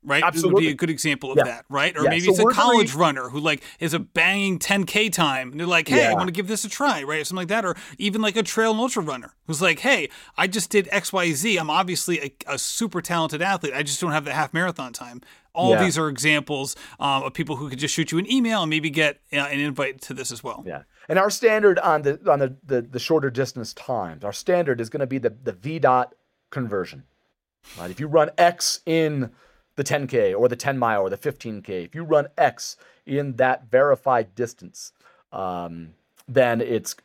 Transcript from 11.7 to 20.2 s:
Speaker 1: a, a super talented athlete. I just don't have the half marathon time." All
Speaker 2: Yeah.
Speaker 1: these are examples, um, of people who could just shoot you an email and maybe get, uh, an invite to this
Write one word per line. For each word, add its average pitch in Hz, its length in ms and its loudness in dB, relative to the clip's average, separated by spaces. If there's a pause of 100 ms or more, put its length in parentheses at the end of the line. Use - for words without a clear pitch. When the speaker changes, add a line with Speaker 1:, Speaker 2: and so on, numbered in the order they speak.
Speaker 1:
a, 143 360 -8
a 127 40 -6
super 185 440 -4
talented 160 400 -2
athlete. 175 320 -4
I 143 80 -4
just 139 180 -4
don't 170 120 -2
have 151 120 -2
the 143 80 -6
half 147 220 -4
marathon 160 400 -4
time." 123 260 -16 (320)
All 180 200 4
Speaker 2:
Yeah. - 120 6
Speaker 1:
these 160 140 0
are 156 100 0
examples, 143 680 -2 (220)
um, 139 260 0
of 135 100 -6
people 151 220 -4
who 143 120 -10
could 127 100 -10
just 143 140 -2
shoot 160 180 -2
you 160 60 0
an 214 160 0
email 226 300 2
and 156 80 -2
maybe 156 180 0
get, 147 320 0 (140)
uh, - 20 0
an 143 240 -2
invite 139 400 -4
to - 140 -12
this 127 180 -8